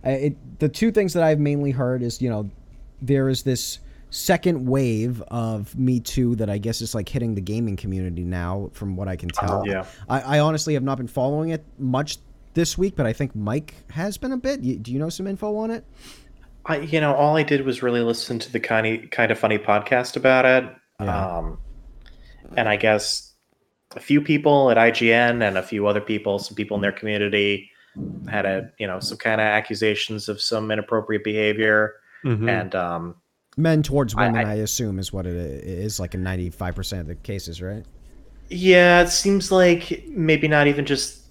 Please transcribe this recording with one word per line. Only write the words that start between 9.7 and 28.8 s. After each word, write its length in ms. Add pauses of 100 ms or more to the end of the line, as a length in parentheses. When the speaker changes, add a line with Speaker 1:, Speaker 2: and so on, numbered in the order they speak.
Speaker 1:
I, 300
I 20
honestly 340
have 100
not 140
been 100
following 420
it 140 (140)
much 400 (380)
this 240
week, 160
but 100
I 80
think 220
Mike 400 (160)
has 260
been 140
a 60
bit. 240
Y-, 200
do 100
you 60
know 120
some 180
info 300
on 120
it? 160 (800)
Speaker 2:
I, 140
you 220
know, 120
all 240
I 60
did 220
was 180
really 180
listen 380
to 120
the 80
Kinda, 480
Kinda 280
Funny 240
podcast 580
about 280
it. 260 (280)
Speaker 1:
Yeah. 380
Speaker 2:
Um, 200 (1000)
and 100
I 100
guess 560 (640)
a 40
few 220
people 500
at 60
I 140
G 220
N 300
and 140
a 60
few 240
other 140
people, 380
some 160
people 200
in 60
their 100
community 800 (600)
had 160
a, 240 (100)
you 80